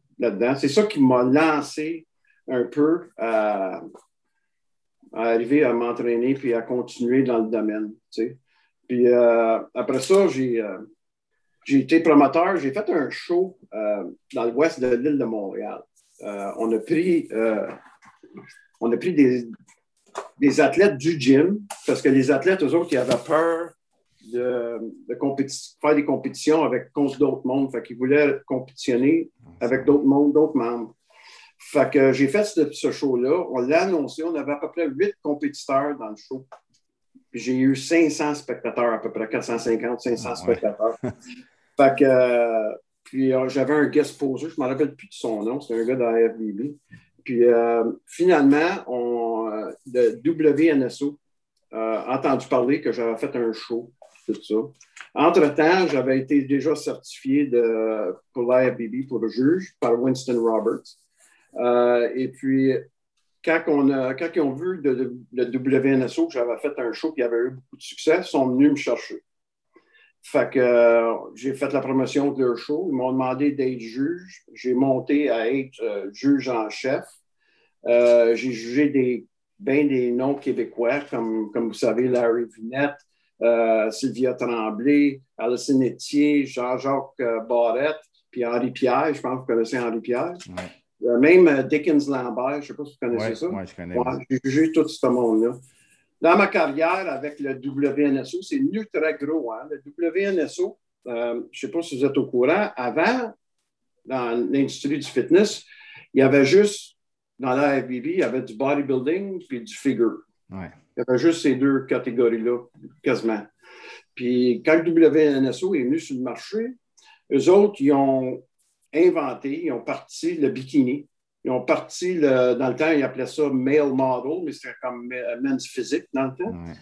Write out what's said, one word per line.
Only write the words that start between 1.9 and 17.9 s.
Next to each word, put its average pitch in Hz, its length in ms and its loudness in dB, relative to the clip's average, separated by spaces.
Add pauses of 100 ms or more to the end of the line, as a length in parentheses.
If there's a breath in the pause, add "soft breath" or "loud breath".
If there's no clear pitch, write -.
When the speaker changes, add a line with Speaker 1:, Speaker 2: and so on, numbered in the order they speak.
Speaker 1:
un 123 140 0
peu 156 540 0
à, 107 640 -2 (1300)
à - 80 -8
arriver 117 420 2
à 123 80 2
m'entraîner 120 600 -2
puis 135 200 -4
à 113 80 -2
continuer 123 640 -2
dans 123 140 0
le 110 120 0
domaine, 107 440 -4 (180)
tu 113 120 -4
sais. 120 140 -8 (500)
Puis, 123 200 2
euh, 117 520 4 (160)
après 123 240 -2
ça, 190 280 4
j'ai, 127 320 -2
euh, 104 200 -6 (840)
j'ai 139 180 2
été 165 180 4
promoteur. 165 580 4
J'ai 139 140 -4
fait 196 180 -6
un 151 220 -2
show, 185 480 -4 (160)
euh, 104 300 -4 (280)
dans 131 120 -2
l'ouest 135 340 0
de 127 160 -2
l'île 139 240 0
de 120 60 -2
Montréal. 107 580 -8 (400)
Euh, 101 340 -8
on 113 140 0
a 110 80 2
pris, 170 520 0
euh, 110 360 -2 (1120 loud breath)